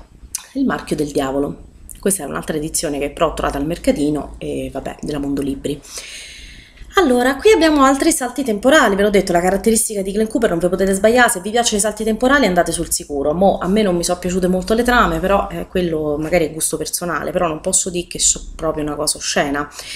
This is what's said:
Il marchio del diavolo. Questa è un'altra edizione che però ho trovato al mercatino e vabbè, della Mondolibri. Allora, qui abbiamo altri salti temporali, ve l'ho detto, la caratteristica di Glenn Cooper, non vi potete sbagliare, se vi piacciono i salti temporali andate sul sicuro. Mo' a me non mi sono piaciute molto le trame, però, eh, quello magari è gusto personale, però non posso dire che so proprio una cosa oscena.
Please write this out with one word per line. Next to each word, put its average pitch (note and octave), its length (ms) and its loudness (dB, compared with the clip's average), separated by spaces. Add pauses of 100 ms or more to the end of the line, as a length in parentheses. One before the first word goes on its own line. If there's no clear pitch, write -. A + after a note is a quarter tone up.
(520)
Il C4+ 140 -2
marchio D#3 300 -2
del D3 140 -4
diavolo. C#3 580 -2 (320)
Questa F#3+ 220 0
è C#3+ 40 -8
un'altra D#3+ 300 -6
edizione D3+ 420 -4
che C#3+ 120 -2
però D#3 180 0
ho D3 60 -4
trovato D3 240 -2
al C#3 80 -2
mercatino D3+ 720 -2
e C3+ 340 -6
vabbè, - 300 -8
della D3+ 160 -6
Mondolibri. C#3 600 -4 (1160)
Allora, C4 420 4
qui G#4 160 6
abbiamo D#4 320 6
altri C#4 260 4
salti B3+ 320 -2
temporali, B3 540 4
ve G3 60 2
l'ho G#3 80 4
detto, F#3+ 220 2
la E3+ 80 4
caratteristica G3 640 0
di G3 80 -4
Glenn G#3+ 160 0
Cooper, A3 240 0
non E3+ 80 0
vi F3 100 2
potete F#3+ 260 2
sbagliare, A3+ 340 4
se G3 120 -2
vi G3+ 100 -8
piacciono A#3 260 0
i G3+ 40 0
salti G#3 220 -2
temporali B3 440 2
andate F3+ 260 2
sul D#3+ 180 -4
sicuro. D3 440 -2
Mo' F#3 240 4
a F3 100 -4
me G#3 140 2
non F#3 140 2
mi E3+ 60 0
sono F3 160 0
piaciute F3+ 300 -2
molto F#3 240 0
le A#3 100 2
trame, A3 380 4
però, G3 300 0
eh, E3+ 180 -8
quello D#3 500 -2
magari D#3 280 0
è D3 60 -4
gusto D#3+ 260 -4
personale, D#3 540 -4
però F3 140 0
non D#3 140 -4
posso F#3+ 300 -2
dire F3 180 -6
che - 100 -12
so - 380 -2
proprio D3+ 260 -4
una D3 140 -4
cosa D3+ 220 -4
oscena. C#3+ 520 -2 (260)